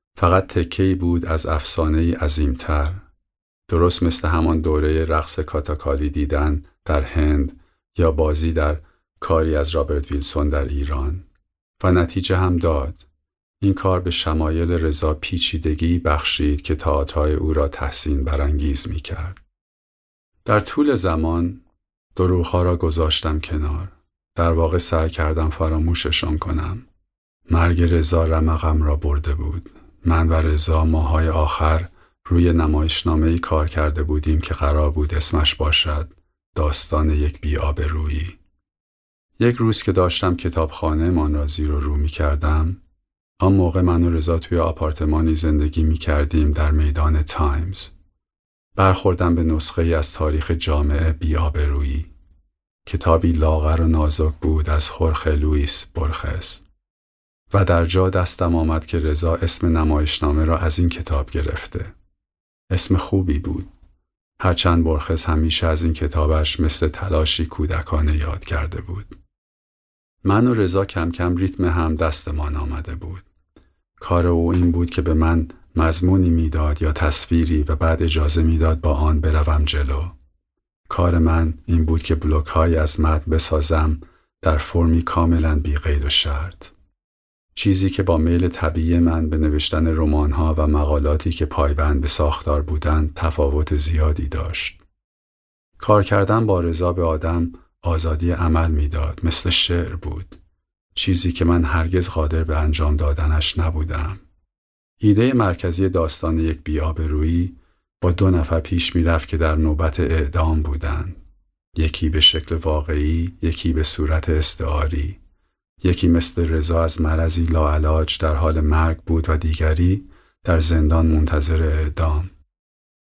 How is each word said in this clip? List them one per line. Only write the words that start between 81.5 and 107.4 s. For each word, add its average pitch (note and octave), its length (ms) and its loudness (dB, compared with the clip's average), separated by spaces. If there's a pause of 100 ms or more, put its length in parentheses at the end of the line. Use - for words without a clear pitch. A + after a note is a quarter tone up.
این E2 180 2
بود D#2 180 0
که - 120 -2
بلوک‌هایی D#2 640 0
از D#2 240 0
متن D#2 300 0
بسازم D#2 720 0 (420)
در D#2 160 2
فرمی E2 440 2
کاملاً D#2+ 560 2
بی D2 160 -2
قید D2 300 0
و C#2 40 -2
شرط. D2 580 -2 (880)
چیزی F#2+ 360 2
که F#2+ 120 -2
با F2 140 2
میل E2+ 320 2
طبیعی E2 500 0
من D#2+ 300 2
به D#2+ 100 0
نوشتن D#2 580 0
رمان‌ها D2+ 640 2
و D2+ 80 2
مقالاتی D2 640 0
که D2+ 160 -2
پایبند D2 540 0
به C#2+ 80 -2
ساختار D2 540 0
بودند D2+ 520 -2
تفاوت D2+ 640 0
زیادی D2+ 520 0
داشت. D2+ 520 -8 (1000)
کار G#2 240 4
کردن G2+ 440 2
با F#2+ 140 2
رضا E2+ 320 0
به F2 100 -2
آدم E2 500 0 (300)
آزادی E2 480 0
عمل D#2+ 400 2
می‌داد، D2+ 520 -2
مثل E2+ 280 0
شعر E2+ 460 0
بود. D#2+ 400 -10 (580)
چیزی F2 380 0
که - 120 -2
من E2+ 200 4
هرگز E2 440 0
قادر D#2+ 360 -2
به D2+ 140 -2
انجام D2+ 380 2
دادنش D2+ 640 0
نبودم. D#2+ 640 -4 (800)
ایدهٔ A2 320 4
مرکزی F#2+ 560 0
داستان D#2+ 500 -2
یک D#2+ 260 -2
بی‌آبرویی D#2 920 0 (440)